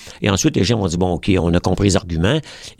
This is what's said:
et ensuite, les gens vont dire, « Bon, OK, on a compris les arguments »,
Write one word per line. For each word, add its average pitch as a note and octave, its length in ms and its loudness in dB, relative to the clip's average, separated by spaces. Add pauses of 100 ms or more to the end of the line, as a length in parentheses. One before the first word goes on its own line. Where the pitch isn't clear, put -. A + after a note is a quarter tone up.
(200)
et G#2 100 0
ensuite, G2 260 0
les F#2+ 80 2
gens A2 140 2
vont G2 100 0
dire, « E2+ 100 -2
Bon, F2+ 140 0
OK, E2+ 180 -2 (100)
on E2+ 140 2
a E2+ 60 2
compris F#2 280 0
les F#2 80 2
arguments », F2+ 440 0 (400)